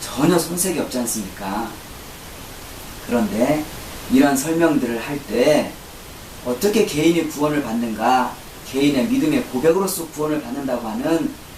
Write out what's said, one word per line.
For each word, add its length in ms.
전혀 380
손색이 420
없지 180
않습니까? 720
그런데 580
이런 260
설명들을 640
할 260
때 460
어떻게 400
개인이 440
구원을 340
받는가, 720
개인의 400
믿음의 380
고백으로서 640
구원을 340
받는다고 460
하는 440